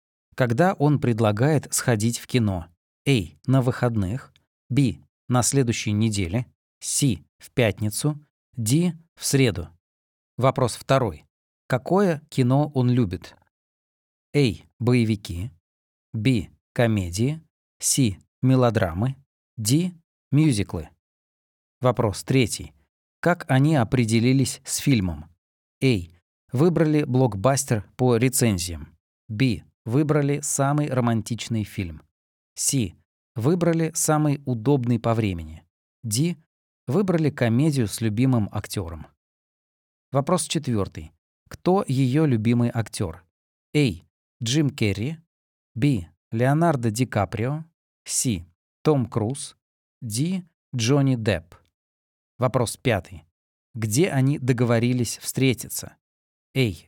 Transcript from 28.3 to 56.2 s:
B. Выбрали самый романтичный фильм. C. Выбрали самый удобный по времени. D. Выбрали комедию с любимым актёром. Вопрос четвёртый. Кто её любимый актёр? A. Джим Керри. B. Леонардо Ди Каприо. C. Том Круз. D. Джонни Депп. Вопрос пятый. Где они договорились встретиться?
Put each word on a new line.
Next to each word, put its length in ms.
B. 360
Выбрали 560
самый 460
романтичный 760
фильм. 400
C. 400
Выбрали 600
самый 500
удобный 540
по 160
времени. 480
D. 340
Выбрали 460
комедию 560
с 140
любимым 500
актёром. 560
Вопрос 320
четвёртый. 680
Кто 380
её 380
любимый 440
актёр? 560
A. 280
Джим 260
Керри. 480
B. 340
Леонардо 600
Ди 160
Каприо. 580
C. 400
Том 240
Круз. 500
D. 420
Джонни 400
Депп. 400
Вопрос 400
пятый. 480
Где 380
они 260
договорились 800
встретиться? 800